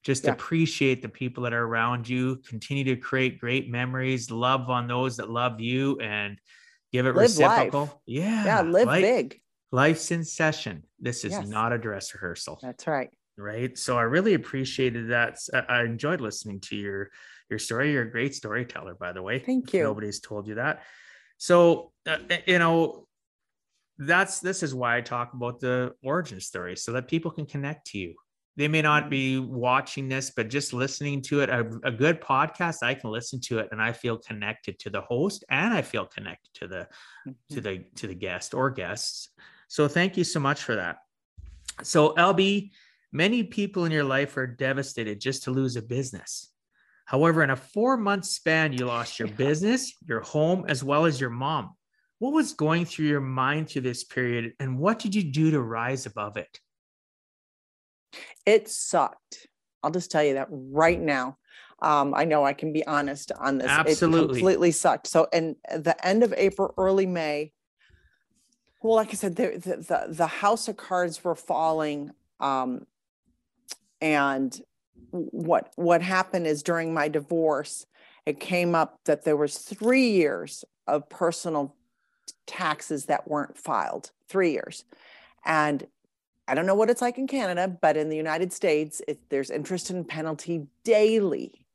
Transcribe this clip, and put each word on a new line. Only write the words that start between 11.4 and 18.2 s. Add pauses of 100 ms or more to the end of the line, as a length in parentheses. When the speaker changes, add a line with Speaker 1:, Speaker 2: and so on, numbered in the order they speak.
Speaker 1:
not
a
dress
rehearsal.
Speaker 2:
That's
right. (240)
Speaker 1:
Right.
So
I
really
appreciated
that. (160)
I,
I
enjoyed
listening
to
your, (400)
your
story.
You're
a
great